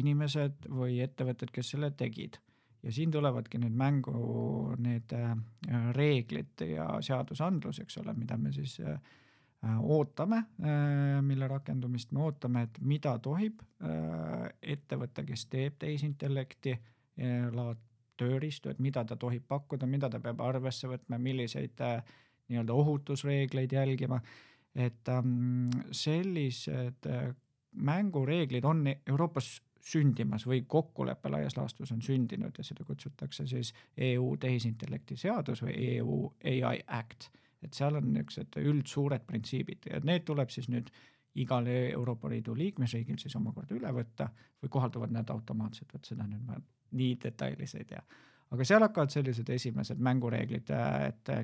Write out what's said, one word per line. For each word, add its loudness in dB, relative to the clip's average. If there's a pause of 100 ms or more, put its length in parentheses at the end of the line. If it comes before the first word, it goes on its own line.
inimesed 2
või 0
ettevõtted, -2
kes -4
selle 0
tegid. -4 (480)
Ja -4
siin 2
tulevadki 2
nüüd 2
mängu 2
need, 0
äh, 0 (580)
reeglid 2
ja 0
seadusandlus, 0
eks -10
ole, -6
mida -2
me 0
siis, -6
äh, -4 (640)
äh, 2
ootame, 2 (220)
äh, 2
mille 2
rakendumist -2
me 0
ootame, 0
et -6
mida 2
tohib, -2 (200)
äh, -4 (120)
ettevõte, -6
kes -6
teeb -4
tehisintellekti, -2 (460)
äh, 0
laad -4 (420)
tööriistu, -2
et -6
mida 2
ta -6
tohib -4
pakkuda, -4
mida 0
ta -4
peab -4
arvesse -2
võtma, -6
milliseid, -2
äh, 0 (460)
nii-öelda 0
ohutusreegleid 2
jälgima. 2 (560)
Et, 0
ähm, 2 (220)
sellised, 0
äh, -2 (440)
mängureeglid 2
on 4 (180)
Euroopas 0 (240)
sündimas 4
või 2
kokkulepe 0
laias -2
laastus -6
on -2
sündinud 0
ja -8
seda -10
kutsutakse -8
siis -2 (240)
E 2
U 0
tehisintellekti -2
seadus -2
või -2
E 0
U 0 (100)
A 2
I -4
Act. -8 (340)
Et -12
seal 0
on 2
niisugused -4
üldsuured 2
printsiibid -4
ja -4
need 2
tuleb 0
siis -6
nüüd -2 (460)
igal 2
Euroopa 0
Liidu -2
liikmesriigil -2
siis -8
omakorda -4
üle -4
võtta -2 (340)
või -4
kohalduvad 0
nad -2
automaatselt, -4
vot -12
seda -6
nüüd -6
ma -6 (400)
nii 2
detailis -4
ei -10
tea. -12 (500)
Aga 0
seal 10
hakkavad 6
sellised 0
esimesed -2
mängureeglid, 2 (360)
et -6 (140)